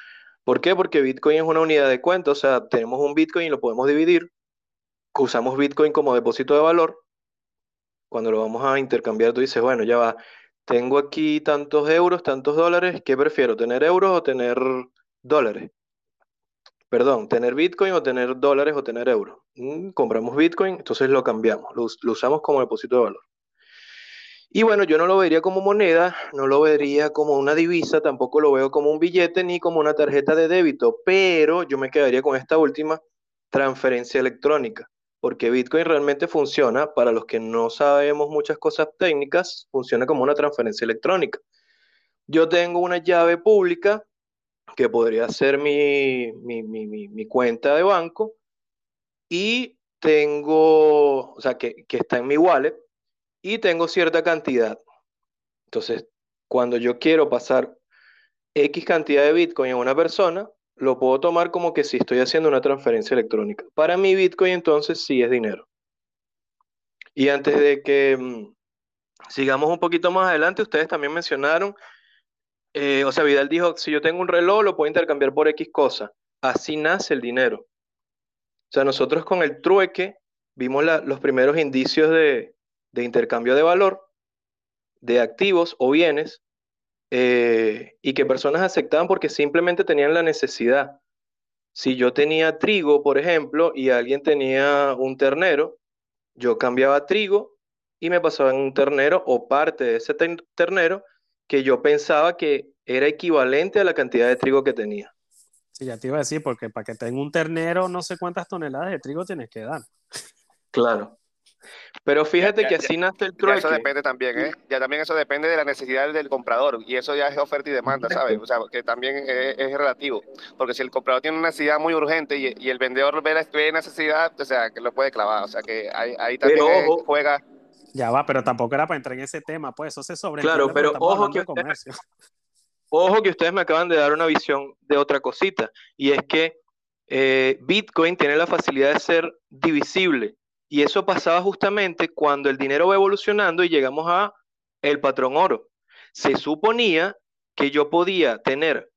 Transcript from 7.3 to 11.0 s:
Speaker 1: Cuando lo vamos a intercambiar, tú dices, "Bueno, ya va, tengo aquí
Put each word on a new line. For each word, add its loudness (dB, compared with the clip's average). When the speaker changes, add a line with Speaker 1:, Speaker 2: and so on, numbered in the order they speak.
Speaker 1:
Cuando -4
lo 0
vamos -6
a 0
intercambiar, 0
tú -2
dices, -2
"Bueno, 0
ya 2
va, 0
tengo 0
aquí -2